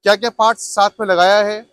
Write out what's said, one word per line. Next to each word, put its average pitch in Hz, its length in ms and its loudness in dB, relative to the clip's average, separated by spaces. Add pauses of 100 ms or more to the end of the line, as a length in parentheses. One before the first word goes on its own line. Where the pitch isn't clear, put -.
क्या-क्या 208 260 0
पार्ट्स 220 320 -2
साथ 202 280 -2 (100)
में 214 80 -6
लगाया 190 360 2
है? 214 300 -6